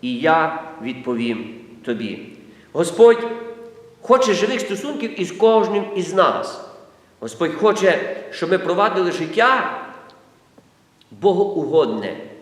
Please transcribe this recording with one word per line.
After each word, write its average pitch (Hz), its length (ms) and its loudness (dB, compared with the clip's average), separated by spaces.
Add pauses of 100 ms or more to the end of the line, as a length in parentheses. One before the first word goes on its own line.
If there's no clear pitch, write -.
і 123 140 -6
я 160 480 2 (180)
відповім 117 720 -4 (300)
тобі». 110 340 -6 (520)
Господь 226 560 4 (760)
хоче 247 320 4
живих 214 280 -2
стосунків 220 600 -6
із 175 100 -4
кожним 220 540 4 (100)
із 175 180 -4
нас. - 560 0 (500)
Господь 151 340 -4
хоче, 190 640 2 (160)
щоб 170 200 -4
ми 190 60 2
провадили 185 540 0
життя 214 680 0 (1300)
богоугодне 151 1040 0 (240)